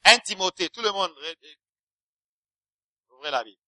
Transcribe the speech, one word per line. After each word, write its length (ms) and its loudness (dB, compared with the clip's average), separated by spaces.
Un 120 10
Timothée, 520 -4
tout 120 -12
le 100 0
monde, 240 -4
ré-, 280 -12
ré-, 160 -20
ouvrez 200 -12
la 140 -2
Bible. 240 -20